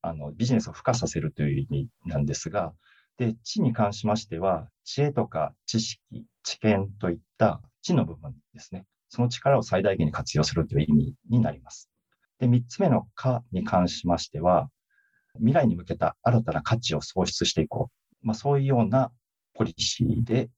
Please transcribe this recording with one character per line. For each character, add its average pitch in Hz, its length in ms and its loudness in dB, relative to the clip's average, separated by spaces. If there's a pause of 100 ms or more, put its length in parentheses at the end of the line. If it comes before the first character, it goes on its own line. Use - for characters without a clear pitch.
あ 85 120 -4
の、 73 200 -8
ビ 101 120 -2
ジ 127 80 2
ネ 117 60 4
ス - 100 -4
を - 40 -14
孵 - 100 -20
化 120 100 2
さ - 140 0
せ - 140 -4
る 76 100 -4
と - 120 -6
い 71 160 0
う - 20 -2
意 69 80 -4
味 69 180 -2 (180)
な 76 120 -4
ん 71 80 2
で 71 80 -2
す - 160 -6
が、 85 240 -4 (440)
で、 113 180 0 (100)
知 - 160 -2
に 131 100 4
関 104 220 0
し - 140 -4
ま 104 100 2
し - 80 -6
て 82 120 -10
は、 87 300 -2 (160)
知 - 200 -2
恵 143 100 0
と 110 120 0
か 76 280 -4 (120)
知 113 140 -2
識、 - 460 -10 (180)
知 - 160 -8
見 101 300 2 (100)
と 90 120 -2
い 82 40 -2
っ - 20 -18 (200)
た 104 240 2 (200)
知 180 120 0
の 143 100 4
部 78 140 -6
分 135 180 -14 (180)
で - 60 -20
す - 160 -18
ね。 - 100 -14 (220)
そ - 140 -4
の 123 80 2
力 135 280 2
を - 60 0
最 95 200 0
大 98 120 2
限 80 100 0
に 73 60 0
活 - 260 -4
用 76 60 2
す - 100 -2
る 80 140 0
と - 100 -2
い 76 60 2
う - 60 0
意 - 20 4
味 73 240 2 (140)
に 117 100 4
な - 100 2
り - 120 -10
ま - 100 -20
す。 - 180 -20 (500)
で、 127 100 2
三 120 160 4
つ - 160 -6
目 180 80 4
の 117 260 2
か 127 260 -2 (120)
に 92 100 -2
関 90 240 2
し - 180 -6
ま 85 120 2
し - 100 -8
て 76 140 -10
は、 85 280 4 (680)
未 113 160 4
来 139 120 4
に 90 120 2
向 85 80 -12
け - 100 -6
た 80 260 -2
新 117 220 4
た - 80 -2
な 78 100 -2
価 117 160 0
値 - 160 -4
を 76 60 -2
創 90 260 -2
出 - 200 -4
し - 80 -2
て - 80 0
い 76 80 -2
こ - 200 -6 (320)
う。 120 60 -4
ま 110 40 0
あ、 110 40 -2
そ 139 220 0
う - 20 2
い 135 40 0
う - 20 0
よ 135 160 2
う 110 40 4
な 107 280 2 (400)
ポ - 100 -2
リ - 140 -2
シ - 260 -2
ー 117 220 2
で 123 320 -2